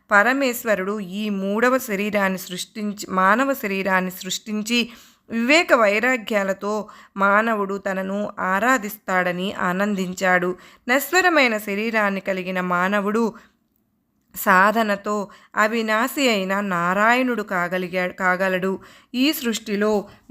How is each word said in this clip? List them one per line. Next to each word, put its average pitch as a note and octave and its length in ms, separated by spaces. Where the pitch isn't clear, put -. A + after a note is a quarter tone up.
పరమేశ్వరుడు A3 880
ఈ G3+ 300
మూడవ G#3 480
శరీరాన్ని G3+ 640
సృష్టించి, G3+ 720
మానవ G#3 440
శరీరాన్ని F#3+ 580
సృష్టించి G#3+ 800
వివేక D4 440
వైరాగ్యాలతో G#3 1120
మానవుడు G3+ 600
తనను G3 520
ఆరాధిస్తాడని F#3+ 1120
ఆనందించాడు. F#3 1000
నశ్వరమైన C#4+ 680
శరీరాన్ని G#3 640
కలిగిన F#3 400
మానవుడు G3 720
సాధనతో G#3 920
అవినాశి A3+ 760
అయిన G3 300
నారాయణుడు G#3 840
కాగలిగా-, F3+ 680
కాగలడు. F#3 680
ఈ C4+ 180
సృష్టిలో G#3+ 720